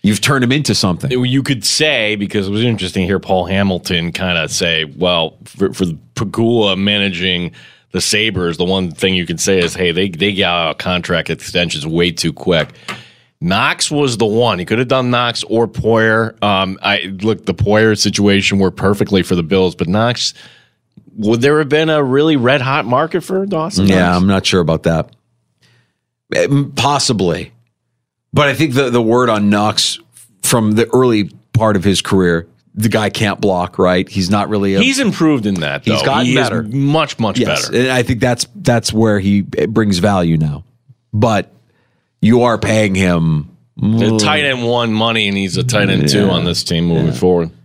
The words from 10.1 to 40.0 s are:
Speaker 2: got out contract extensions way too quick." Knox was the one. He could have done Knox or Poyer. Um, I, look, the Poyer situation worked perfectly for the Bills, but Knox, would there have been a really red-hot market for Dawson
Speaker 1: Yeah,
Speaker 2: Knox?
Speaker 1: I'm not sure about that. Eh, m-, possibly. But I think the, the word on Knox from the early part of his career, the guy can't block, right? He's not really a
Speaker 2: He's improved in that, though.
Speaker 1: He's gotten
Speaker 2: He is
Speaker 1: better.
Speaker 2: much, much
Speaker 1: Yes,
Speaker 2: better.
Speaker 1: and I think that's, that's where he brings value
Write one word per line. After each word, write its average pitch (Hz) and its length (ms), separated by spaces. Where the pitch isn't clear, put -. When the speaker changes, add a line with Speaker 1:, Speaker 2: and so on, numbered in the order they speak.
Speaker 2:
got 87 340
out 76 120
contract 90 500
extensions 82 580
way 85 240
too 82 220
quick." 80 360
Knox 117 520
was 143 260
the 110 80
one. 110 340
He 175 60
could 113 140
have 127 80
done 123 240
Knox 120 320
or 113 240
Poyer. 110 760
Um, 95 380
I, 98 400
look, 107 240
the 95 80
Poyer 104 440
situation 101 640
worked 95 180
perfectly 98 460
for 90 120
the 87 80
Bills, 92 320
but 85 120
Knox, 113 460
would 110 240
there 147 180
have 151 100
been 156 200
a 151 140
really 143 320
red-hot 131 500
market 151 360
for 190 240
Dawson 160 420
Speaker 1:
Yeah, 92 200
Speaker 2:
Knox? 90 140
Speaker 1:
I'm 95 60
not 95 180
sure 95 160
about 80 220
that. 80 280
Eh, 87 140
m-, 139 220
possibly. 98 800
But 143 140
I 135 60
think 143 200
the, 131 160
the 120 120
word 117 280
on 104 200
Knox 104 500
from 110 300
the 113 200
early 120 320
part 110 220
of 92 80
his 95 180
career, 87 460
the 110 140
guy 107 200
can't 101 320
block, 92 380
right? 92 280
He's 92 220
not 101 200
really 98 260
a 98 40
Speaker 2:
He's 262 200
improved 156 460
in 101 100
that, 71 280
though. - 100
Speaker 1:
He's 71 100
gotten 139 240
Speaker 2:
He - 100
is - 0
Speaker 1:
better. - 260
Speaker 2:
much, 139 560
much 107 200
Speaker 1:
Yes, - 300
Speaker 2:
better. 113 140
Speaker 1:
and 131 80
I 127 120
think 120 160
that's, 123 260
that's 113 380
where 107 260
he 101 220
brings 104 580
value 87 380